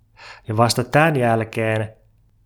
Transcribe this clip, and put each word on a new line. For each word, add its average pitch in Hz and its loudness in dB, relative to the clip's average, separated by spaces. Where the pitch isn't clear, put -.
ja 107 -4
vasta 117 2
tämän 156 2
jälkeen 110 -2